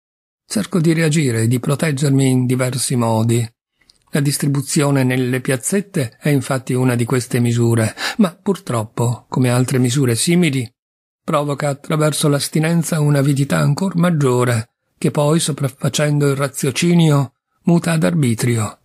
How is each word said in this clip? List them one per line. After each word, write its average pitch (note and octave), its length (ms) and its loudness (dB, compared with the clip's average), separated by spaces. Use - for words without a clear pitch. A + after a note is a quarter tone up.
Cerco G3+ 340 -4
di E3 140 2
reagire D3+ 480 0
e A2+ 60 2
di B2 120 2
proteggermi C#3 680 0
in B2+ 160 2
diversi B2+ 500 -2
modi. A#2 500 0
La D#3 100 0
distribuzione C#3+ 840 0
nelle B2+ 380 0
piazzette C#3+ 760 -4
è - 120 -4
infatti C3+ 440 -2
una B2+ 220 2
di A#2+ 80 0
queste B2 380 -2
misure, A#2 520 0
ma F3+ 140 2
purtroppo, A#2+ 960 -4
come B2 220 0
altre B2 300 0
misure B2 360 0
simili, D#3+ 500 0
provoca D3 460 -2
attraverso D3+ 580 -2
l'astinenza D#3 720 0
un'avidità C#3+ 580 2
ancor D#3 380 0
maggiore, B2+ 760 0
che D#3+ 120 0
poi, D3+ 300 2
sopraffacendo D3 880 -2
il C#3 60 0
raziocinio, C#3+ 1000 0
muta E3+ 300 2
ad D#3+ 100 0
arbitrio, A#2+ 800 0